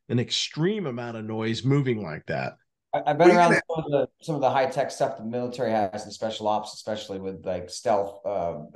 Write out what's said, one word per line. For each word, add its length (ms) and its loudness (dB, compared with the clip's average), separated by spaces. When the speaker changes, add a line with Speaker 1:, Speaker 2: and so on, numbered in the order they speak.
Speaker 1:
an 100 2
extreme 680 0
amount 300 -6
of 80 -10
noise 400 -2
moving 380 2
like 240 -10
that. 280 -4
Speaker 2:
I, 140 0
I've 120 2
been 100 10
Speaker 3:
Well, 100 10
Speaker 2:
around 140 8
Speaker 3:
even 180 2
Speaker 2:
some 140 -4
of 80 -8
the, 160 4
some 140 -4
of 60 -4
the 100 4
high-tech 400 0
stuff 280 -2
the 60 -10
military 460 -4
has 320 0
and 100 -14
special 360 -4
ops, 260 -2
especially 460 -8
with, 260 -8
like, 240 -4
stealth, 560 -2
uh, 380 -4